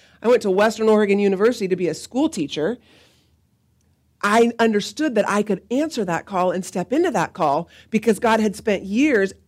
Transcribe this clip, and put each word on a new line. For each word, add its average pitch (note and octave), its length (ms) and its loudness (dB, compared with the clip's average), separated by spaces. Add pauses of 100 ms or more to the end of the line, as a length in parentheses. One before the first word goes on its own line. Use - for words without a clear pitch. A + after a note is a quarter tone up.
(220)
I G#3+ 60 -6
went A#3 140 4
to G#3 100 -2
Western G#3+ 380 2
Oregon G#3 300 4
University G3+ 500 2
to F#3 80 -2
be F3 100 -2
a D3+ 60 -2
school C4+ 340 -2
teacher. F3 520 -6 (1500)
I A#3 320 4
understood A3+ 580 -2
that G3+ 140 0
I G#3 140 0
could G3 260 -4
answer C4+ 360 -4
that F3 200 -4
call F#3 260 0
and F3+ 120 -4
step F3+ 300 -6
into E4+ 180 2
that F3 220 -2
call D#3+ 340 -2 (220)
because G#3+ 300 0
God A3+ 200 2
had G#3+ 160 0
spent - 280 -4
years G3+ 500 0 (140)